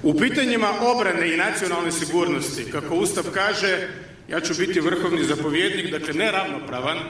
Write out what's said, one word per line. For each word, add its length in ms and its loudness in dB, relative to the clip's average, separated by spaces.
U 100 4
pitanjima 540 2
obrane 380 2
i 40 0
nacionalne 540 0
sigurnosti, 800 0
kako 240 -4
Ustav 280 0
kaže, 540 0
ja 100 -2
ću 200 -2
biti 200 2
vrhovni 440 0
zapovjednik, 680 0
dakle 220 -4
ne 180 2
ravnopravan 680 -2